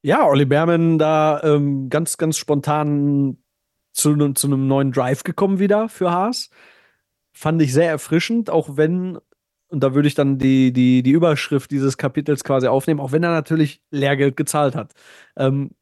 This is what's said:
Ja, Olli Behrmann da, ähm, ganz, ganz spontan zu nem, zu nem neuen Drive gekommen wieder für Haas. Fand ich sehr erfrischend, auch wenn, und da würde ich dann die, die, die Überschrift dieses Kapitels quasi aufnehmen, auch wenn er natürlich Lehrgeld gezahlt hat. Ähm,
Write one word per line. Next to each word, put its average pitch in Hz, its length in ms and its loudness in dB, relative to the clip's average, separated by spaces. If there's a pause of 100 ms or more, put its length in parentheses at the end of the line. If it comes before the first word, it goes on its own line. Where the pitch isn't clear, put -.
Ja, 233 240 2
Olli 143 200 4
Behrmann 165 560 2
da, 156 420 2
ähm, 143 480 0
ganz, 156 260 -2
ganz 160 200 -2
spontan 143 1000 -2 (540)
zu 151 220 0
nem, 147 220 0
zu - 100 -2
nem 135 220 0
neuen 135 240 0
Drive 131 320 -2
gekommen 190 340 -2
wieder 208 300 0
für 180 240 -4
Haas. 202 360 -4 (840)
Fand 160 280 -2
ich 139 120 2
sehr 165 180 2
erfrischend, 170 600 -2
auch 151 260 -2
wenn, 180 420 -2 (480)
und 143 160 -4
da 135 140 0
würde 147 100 4
ich 143 80 0
dann 139 240 0
die, 131 340 4
die, 127 300 4
die 127 80 2
Überschrift 151 640 0
dieses 135 260 -2
Kapitels 147 460 -4
quasi 131 240 0
aufnehmen, 139 320 0
auch 131 100 -8
wenn 160 140 0
er 170 80 0
natürlich 160 580 -2
Lehrgeld 139 460 0
gezahlt 147 400 -2
hat. 110 160 -10 (440)
Ähm, 139 440 -2